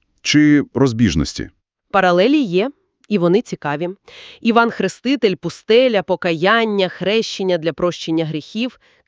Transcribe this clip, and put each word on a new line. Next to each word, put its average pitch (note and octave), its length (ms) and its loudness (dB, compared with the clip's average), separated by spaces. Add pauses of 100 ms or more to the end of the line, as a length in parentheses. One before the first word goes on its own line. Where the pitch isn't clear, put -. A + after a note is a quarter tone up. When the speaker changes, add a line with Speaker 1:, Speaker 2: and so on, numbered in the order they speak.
(220)
Speaker 1:
чи D3 400 4 (120)
розбіжності? A2 760 0 (400)
Speaker 2:
Паралелі F#3+ 500 2
є, G3+ 300 -2 (380)
і G#3 100 0
вони F3 240 2
цікаві. D3+ 460 -8 (520)
Іван A#3 300 2
Хреститель, G#3 640 -2
пустеля, A3 680 0
покаяння, F#3+ 840 0
хрещення F#3 680 -2
для D#3+ 140 -4
прощення E3 520 -4
гріхів, D#3+ 560 -8 (280)